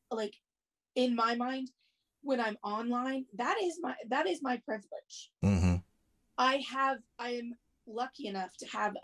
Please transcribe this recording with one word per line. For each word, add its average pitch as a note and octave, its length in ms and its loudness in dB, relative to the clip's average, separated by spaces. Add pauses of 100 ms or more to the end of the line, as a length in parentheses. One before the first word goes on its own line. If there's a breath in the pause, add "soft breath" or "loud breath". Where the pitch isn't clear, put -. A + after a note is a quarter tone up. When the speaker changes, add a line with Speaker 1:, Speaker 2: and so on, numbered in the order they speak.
(120)
Speaker 1:
Like, A3 240 -4 (600)
in B3 200 4
my A#3 200 4
mind, C4 360 -2 (500)
when C4+ 180 2
I'm G#3+ 240 0
online, A#3+ 720 0
that B3 280 0
is F4 200 -2
my, B3+ 140 -4 (120)
that C#4+ 200 0
is E4+ 140 -2
my B3 240 0
privilege. - 640 -10 (120)
Speaker 2:
Mm-hmm. F2+ 320 6 (640)
Speaker 1:
I C4 200 4 (120)
have, C4+ 300 2 (200)
I A#3+ 120 -4
am A#3+ 240 -6 (300)
lucky A#3+ 420 -6
enough F#3+ 320 -4
to - 80 -12
have G#3 360 0